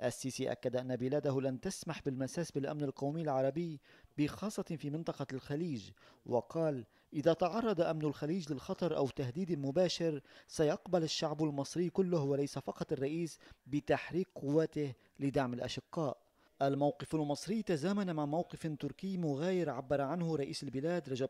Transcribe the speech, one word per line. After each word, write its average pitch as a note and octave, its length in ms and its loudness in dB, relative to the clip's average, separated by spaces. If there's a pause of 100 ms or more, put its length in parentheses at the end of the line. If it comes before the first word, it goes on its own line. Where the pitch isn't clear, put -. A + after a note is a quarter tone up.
السيسي B2 480 -2
أكد A#2+ 240 -4
أن B2+ 200 -2
بلاده C3+ 460 2
لن C3 180 -2
تسمح - 460 -6
بالمساس C3+ 460 -2
بالأمن D3 320 -2
القومي C#3+ 380 0
العربي، C#3+ 580 2 (380)
بخاصة F#3 460 -2 (140)
في D3 120 -4
منطقة D3+ 440 -4
الخليج، C3 580 -4 (340)
وقال: B2+ 600 0 (280)
"إذا D#3 200 6
تعرض F#3+ 480 2
أمن D#3+ 240 2
الخليج D3+ 480 -2
للخطر D#3+ 440 -2
أو C#3+ 100 4
تهديد D3+ 520 -2
مباشر، D#3 600 2 (260)
سيقبل E3+ 560 2
الشعب D3+ 400 0
المصري D3+ 460 0
كله F3 340 2
وليس C#3 360 0
فقط - 320 -6
الرئيس D3+ 480 -2 (280)
بتحريك D3 680 0
قواته D3 580 0 (260)
لدعم C3+ 340 2
الأشقاء." B2+ 800 -4 (300)
الموقف C#3 540 2
المصري D#3 480 0
تزامن F#3 520 0
مع D3+ 100 0
موقف D#3 540 -2
تركي F#3+ 380 -4
مغاير E3 520 2
عبر C3 320 0
عنه D#3+ 340 0
رئيس C#3+ 280 -2
البلاد C#3+ 460 -2
رجب C3 200 0